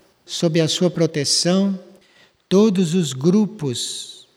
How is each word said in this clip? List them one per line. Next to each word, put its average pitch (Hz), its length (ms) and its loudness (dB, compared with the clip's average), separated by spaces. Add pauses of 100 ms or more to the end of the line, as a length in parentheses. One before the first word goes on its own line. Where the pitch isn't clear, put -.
(240)
sob 170 360 0
a 156 80 2
sua 175 220 0
proteção 175 880 0 (680)
todos 185 460 2
os 160 180 0
grupos 156 1120 -2 (100)